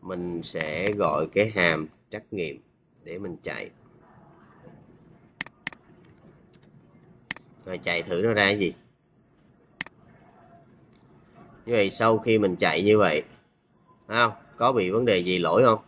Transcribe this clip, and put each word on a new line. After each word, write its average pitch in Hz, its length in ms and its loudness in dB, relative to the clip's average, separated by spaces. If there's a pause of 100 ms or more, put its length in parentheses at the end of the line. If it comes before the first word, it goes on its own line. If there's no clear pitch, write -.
Mình 87 400 -8
sẽ 80 500 -6
gọi 80 400 -2
cái 107 180 2
hàm 85 360 0 (240)
trắc 107 200 -12
nghiệm 80 300 -8 (440)
để 82 140 -14
mình 95 240 -12
chạy. 57 280 -12 (4000)
Rồi, 92 140 -10
chạy 85 240 -4
thử 87 200 -2
nó 113 100 0
ra 104 120 4
cái 101 140 2
gì. 92 160 -2 (3000)
Như 117 60 -4
vậy, 104 180 2
sau 113 280 2
khi 110 200 2
mình 95 180 2
chạy 82 260 0
như 104 160 6
vậy, 80 240 2 (840)
không? 113 260 0 (240)
Có 120 160 2
bị 98 180 0
vấn 117 140 0
đề 104 140 2
gì, 90 200 0
lỗi 87 240 2
không? 113 260 4